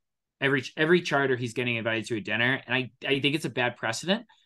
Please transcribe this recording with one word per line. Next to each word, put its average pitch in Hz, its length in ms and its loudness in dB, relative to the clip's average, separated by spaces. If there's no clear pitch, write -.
Every, 135 220 2
every 165 240 6
charter 139 360 2
he's 117 180 -6
getting 123 220 -2
invited 113 300 -2
to 117 100 -4
a 104 40 -2
dinner. 117 460 0
And 120 80 -2
I, 131 160 -2
I 139 140 0
think 143 140 0
it's 156 120 -4
a 135 40 -2
bad 123 260 -2
precedent. 160 500 -4